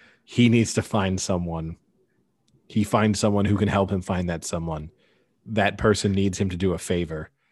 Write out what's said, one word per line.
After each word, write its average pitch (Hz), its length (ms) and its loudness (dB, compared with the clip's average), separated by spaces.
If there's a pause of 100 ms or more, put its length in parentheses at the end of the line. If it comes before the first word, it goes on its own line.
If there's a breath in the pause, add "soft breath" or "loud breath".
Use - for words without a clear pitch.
(240 soft breath)
he 120 260 4
needs 113 240 4
to - 80 0
find 95 400 -2
someone. 85 560 -4 (880)
He 107 160 0
finds 107 360 2
someone 101 260 2
who 101 120 2
can 101 100 2
help 98 240 0
him 95 100 -2
find 90 280 -2
that 85 160 -6
someone. 80 440 -6 (560)
That 101 320 0
person 101 360 2
needs 98 260 0
him 98 100 -2
to 90 80 -6
do 92 160 0
a 82 60 -4
favor. 80 500 -4 (220)